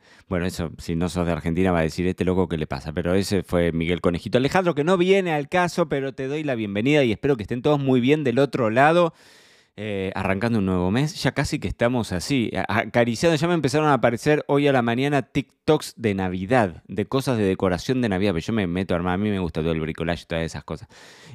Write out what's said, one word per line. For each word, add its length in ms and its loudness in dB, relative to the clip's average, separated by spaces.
Bueno, 200 -2
eso, 320 -6
si 160 -6
no 120 0
sos 200 -2
de 40 0
Argentina, 400 0
va 60 2
a 60 2
decir, 240 -2
"Este 180 -2
loco, 240 0
¿qué 80 -4
le 80 -4
pasa?". 260 -8
Pero 220 -2
ese 300 0
fue 280 0
Miguel 300 -2
Conejito 380 0
Alejandro, 340 0
que 100 -2
no 140 2
viene 340 2
al 160 -2
caso, 400 0
pero 280 -4
te 100 -8
doy 180 -6
la 120 -2
bienvenida 480 2
y 80 2
espero 260 0
que 60 -6
estén 180 -6
todos 180 2
muy 220 2
bien 220 4
del 160 2
otro 320 2
lado. 420 4
Eh, 320 -4
arrancando 460 0
un 60 2
nuevo 260 2
mes, 320 -2
ya 80 2
casi 260 -4
que 120 -6
estamos 420 -2
así, 420 -2
a-, 260 -2
acariciando. 580 2
Ya 100 0
me 60 2
empezaron 340 2
a 60 6
aparecer 560 2
hoy 180 2
a 60 4
la 80 4
mañana 400 0
TikToks 760 -2
de 200 0
Navidad, 760 0
de 160 -4
cosas 320 -2
de 80 2
decoración 560 0
de 80 0
Navidad, 240 0
pero 120 -4
yo 60 -6
me 160 0
meto 260 -2
a 40 0
armar, 160 -2
a 40 -2
mí 120 0
me 100 -2
gusta 220 -4
todo 100 0
el 80 -2
bricolaje 440 -6
y 20 -20
todas 180 -4
esas 220 -10
cosas. 240 -12